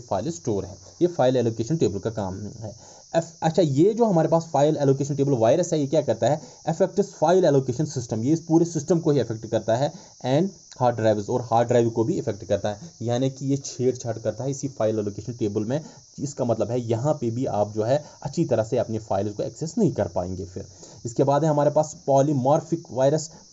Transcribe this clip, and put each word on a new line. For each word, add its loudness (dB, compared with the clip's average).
फाइल -4
store -4
है। -14
ये 4
file 2
allocation 0
table 0
का -4
काम -6
है। -12
एफ-, -2
अच्छा, 2
ये 4
जो 2
हमारे 2
पास 2
file 4
allocation 2
table 2
virus 4
है, 0
ये 0
क्या 2
करता 0
है? 0
Affects 0
file 4
allocation 2
system, -4
ये 2
इस 2
पूरे 4
system 0
को 0
ही 4
affect -4
करता 0
है, -2
and 2
hard 0
drives, 2
और -2
hard 2
drive 4
को 0
भी -2
affect -6
करता -2
है। -10
यानी 0
कि -10
ये 0
छेड़छाड़ -4
करता -6
है -4
इसी -6
file -2
allocation -6
table -2
में। -4
इसका -6
मतलब 0
है -2
यहाँ 0
पे -4
भी -4
आप -2
जो -2
है 0
अच्छी -2
तरह 0
से -2
अपनी -2
files -2
को -6
access -8
नहीं 4
कर -2
पाएंगे -4
फिर। -12
इसके 0
बाद 2
है 2
हमारे 4
पास 0
polymorphic 2
virus। 2